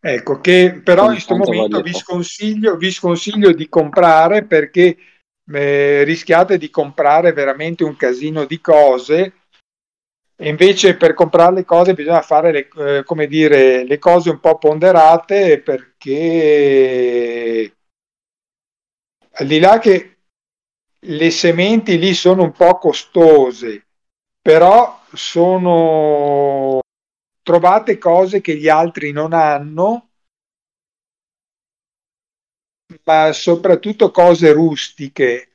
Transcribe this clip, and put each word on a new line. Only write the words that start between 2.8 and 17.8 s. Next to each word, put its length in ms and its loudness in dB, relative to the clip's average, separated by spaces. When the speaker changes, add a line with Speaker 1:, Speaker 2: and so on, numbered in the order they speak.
Speaker 1:
sconsiglio 640 -2
di 160 -6
comprare 760 0
perché, 520 0
eh, 520 0
rischiate 540 0
di 120 -10
comprare 640 0
veramente 520 -6
un 120 -10
casino 480 -6
di 160 -12
cose. 760 2
E 140 -10
invece 480 2
per 180 2
comprare 400 2
le 100 -4
cose 300 2
bisogna 280 -2
fare 280 0
le, 260 -4
eh, 280 -4
come 240 -6
dire, 560 2
le 160 -4
cose 300 2
un 100 -8
po' 180 0
ponderate, 1000 2
perché 2250 -2